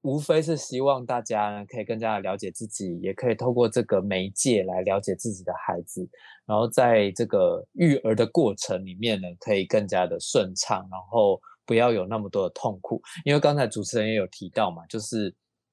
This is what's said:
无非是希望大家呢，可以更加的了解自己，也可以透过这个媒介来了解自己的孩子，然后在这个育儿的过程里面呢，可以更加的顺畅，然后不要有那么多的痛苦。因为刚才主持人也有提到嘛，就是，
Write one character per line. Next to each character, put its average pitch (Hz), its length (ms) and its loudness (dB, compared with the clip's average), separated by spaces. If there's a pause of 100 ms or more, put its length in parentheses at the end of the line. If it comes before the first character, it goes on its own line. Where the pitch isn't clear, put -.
无 143 180 -2
非 160 200 4
是 156 160 0
希 131 240 -6
望 131 240 2
大 123 160 -2
家 104 300 -2
呢， 104 160 -10
可 113 140 -10
以 104 40 -4
更 113 140 -6
加 110 160 -2
的 101 60 -2
了 95 160 -4
解 98 160 -8
自 - 120 -10
己， 92 360 -8
也 92 120 -4
可 127 160 -2
以 113 60 2
透 123 180 -2
过 120 160 4
这 120 140 0
个 101 180 2
媒 95 300 -2
介 107 320 2
来 92 200 -2
了 98 180 2
解 98 160 -4
自 110 160 -6
己 92 100 -12
的 90 120 -6
孩 87 280 -4
子， 87 260 -10 (360)
然 107 120 -2
后 117 120 2
在 113 420 4
这 107 160 -2
个 90 460 2
育 160 240 4
儿 110 180 2
的 113 100 4
过 113 300 2
程 95 320 -6
里 92 80 -12
面 104 260 -2
呢， 92 60 -8 (140)
可 110 120 -2
以 98 120 2
更 104 240 2
加 90 180 0
的 85 140 -4
顺 95 340 0
畅， 95 380 -4
然 92 80 -10 (100)
后 104 300 4 (240)
不 120 100 0
要 117 160 6
有 98 160 0
那 110 120 -4
么 104 100 -6
多 98 160 0
的 87 60 -2
痛 104 300 -4
苦。 - 220 -6 (220)
因 143 100 2
为 147 60 4
刚 147 160 4
才 135 100 2
主 107 160 -6
持 113 160 -4
人 107 80 0
也 110 80 0
有 101 140 2
提 - 220 -12
到 104 200 0
嘛， 85 160 -16
就 113 140 -6
是， 107 340 -4 (380)